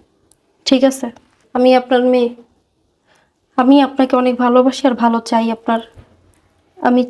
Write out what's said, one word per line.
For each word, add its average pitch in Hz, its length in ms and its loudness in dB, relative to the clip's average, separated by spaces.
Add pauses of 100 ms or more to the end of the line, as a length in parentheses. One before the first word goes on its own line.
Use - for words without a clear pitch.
(680)
ঠিক 262 240 0
আছে, 262 160 -8 (480)
আমি 247 140 2 (120)
আপনার 247 220 -2 (100)
মেয়ে, 240 180 0 (1300)
আমি 262 180 4 (100)
আপনাকে 269 340 -2
অনেক 254 140 -2 (100)
ভালোবাসি 247 420 0
আর 247 160 0
ভালো 233 160 0 (120)
চাই 226 160 0 (100)
আপনার। 226 240 -6 (960)
আমি 247 320 0